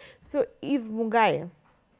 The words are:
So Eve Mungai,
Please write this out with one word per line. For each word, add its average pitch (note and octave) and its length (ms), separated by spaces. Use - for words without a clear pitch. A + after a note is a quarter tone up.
So - 240
Eve C4 220
Mungai, A3 680